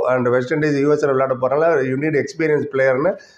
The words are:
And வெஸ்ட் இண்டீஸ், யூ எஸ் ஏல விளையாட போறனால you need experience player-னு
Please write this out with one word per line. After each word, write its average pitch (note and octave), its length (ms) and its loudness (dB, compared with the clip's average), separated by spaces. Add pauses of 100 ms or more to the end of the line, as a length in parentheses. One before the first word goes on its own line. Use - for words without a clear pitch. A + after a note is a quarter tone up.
And B2 200 2
வெஸ்ட் B2+ 260 0
இண்டீஸ், D3 260 0
யூ D3 100 2
எஸ் D3 160 2
ஏல - 0 -
விளையாட C3 280 0
போறனால C3+ 360 0 (120)
you C3 140 -2
need D3+ 200 -2
experience D3+ 560 -2
player-னு C3+ 400 0 (260)